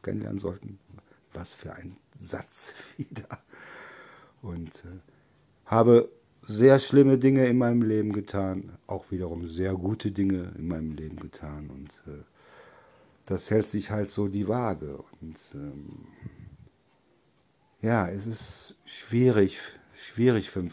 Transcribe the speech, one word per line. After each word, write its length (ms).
kennenlernen 360
sollten. 400
Was 200
für 220
ein 220
Satz 560
<laughs> 100
wieder. 320
Und, 440
äh, 140
habe 440
sehr 380
schlimme 380
Dinge 280
in 120
meinem 240
Leben 300
getan, 760
auch 240
wiederum 360
sehr 280
gute 360
Dinge 460
in 120
meinem 240
Leben 240
getan. 540
Und, 200
äh, 180
das 240
hält 160
sich 240
halt 180
so 180
die 220
Waage. 560
Und, 180
ähm, 520
ja, 260
es 180
ist 580
schwierig, 760
schwierig 560
für 220